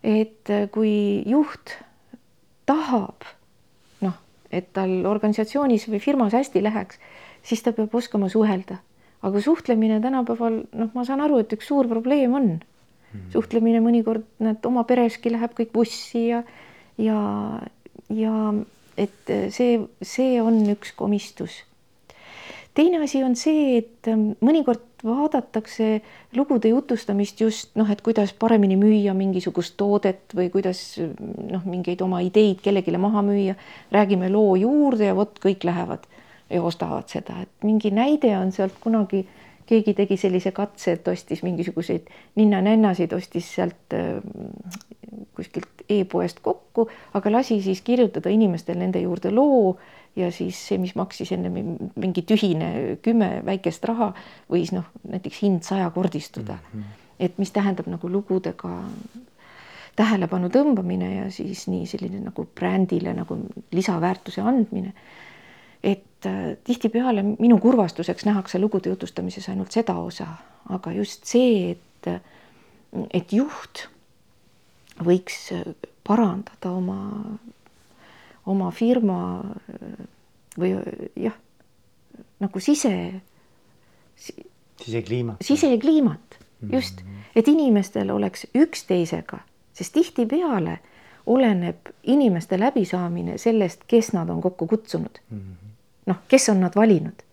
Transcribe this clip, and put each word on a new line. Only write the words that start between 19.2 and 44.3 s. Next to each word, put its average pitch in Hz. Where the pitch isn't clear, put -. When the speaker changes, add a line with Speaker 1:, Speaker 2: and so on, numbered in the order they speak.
Speaker 1:
see, 240
see 254
on 220
üks 208
komistus. -
Teine 330
asi 269
on 254
see, 285
et, -
ähm, 214
mõnikord 254
vaadatakse 226
lugude 247
jutustamist 220
just, 220
noh, 214
et 208
kuidas 214
paremini 208
müüa 202
mingisugust 185
toodet 202
või 180
kuidas, 185
noh, -
mingeid 180
oma 185
ideid 190
kellegile 185
maha 202
müüa. 196
Räägime 196
loo 202
juurde 247
ja 190
vot 202
kõik 190
lähevad 175
ja 175
ostavad 165
seda. -
Et -
mingi 214
näide 240
on 185
sealt 190
kunagi, 202
keegi 214
tegi 196
sellise 185
katse, 202
et 170
ostis 175
mingisuguseid 170
ninna-nännasid, 202
ostis 175
sealt, -
ähm, -